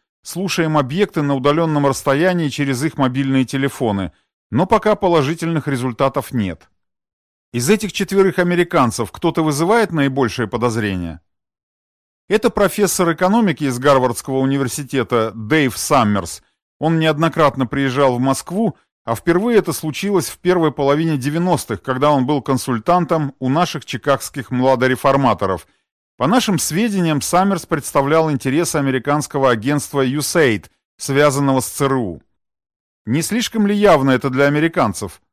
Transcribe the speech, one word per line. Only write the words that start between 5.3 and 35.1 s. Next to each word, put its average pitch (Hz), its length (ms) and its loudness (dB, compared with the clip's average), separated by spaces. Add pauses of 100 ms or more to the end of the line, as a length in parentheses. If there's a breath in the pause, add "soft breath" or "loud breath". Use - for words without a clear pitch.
результатов 131 640 -2
нет. 98 380 -6 (800)
Из 120 180 -4
этих 208 220 0
четверых 190 480 0
американцев 170 720 0
кто-то 165 320 -2
вызывает 170 480 2
наибольшее 135 560 0
подозрение? 104 720 -4 (1080)
Это 214 200 2
профессор 190 640 0
экономики 185 520 2
из 123 140 -2
Гарвардского 131 580 2
университета 131 960 -2
Дэйв 120 440 0
Саммерс. 104 640 0 (360)
Он 160 200 0
неоднократно 151 680 0
приезжал 135 480 0
в 120 40 -4
Москву, 165 560 -2 (300 soft breath)
а 117 100 -2
впервые 202 440 2
это 170 120 -2
случилось 175 560 -2
в - 120 -14
первой 175 340 2
половине 151 440 0
девяностых, 147 640 -2
когда 131 300 2
он 135 140 2
был 143 160 0
консультантом 143 960 0
у 127 80 -4
наших 160 380 -2
чикагских - 640 -4
младореформаторов. 127 1160 2 (500)
По 127 100 0
нашим 214 320 2
сведениям, 175 600 0
Саммерс 185 440 0
представлял 156 640 0
интересы 147 480 -2
американского 139 760 0
агентства 139 500 -2
юсэйд, 135 680 0 (260)
связанного 139 640 2
с - 60 -8
Ц - 180 -4
Р 135 80 0
У. 101 280 -4 (840)
«Не 135 160 0
слишком 214 460 -2
ли 208 80 0
явно 160 360 4
это 131 180 0
для 139 180 2
американцев?» 147 720 -2 (120)